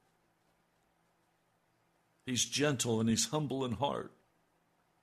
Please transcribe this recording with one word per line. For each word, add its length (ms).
He's 200
gentle 540
and 100
he's 180
humble 380
in 80
heart. 400